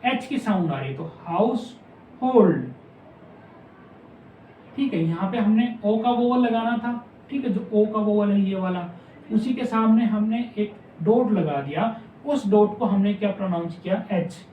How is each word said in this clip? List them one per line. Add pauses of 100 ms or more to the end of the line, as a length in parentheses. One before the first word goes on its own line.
एच
की
साउंड
आ
रही
है,
तो (240)
हाउसहोल्ड, (2000)
ठीक
है।
यहाँ
पे
हमने (120)
ओ
का
वोवल
लगाना
था, (380)
ठीक
है,
जो
ओ
का
वोवल
है
ये
वाला, (440)
उसी
के
सामने
हमने
एक (280)
डॉट
लगा
दिया, (300)
उस
डॉट
को
हमने
क्या
प्रोनाउंस
किया?
एच। (180)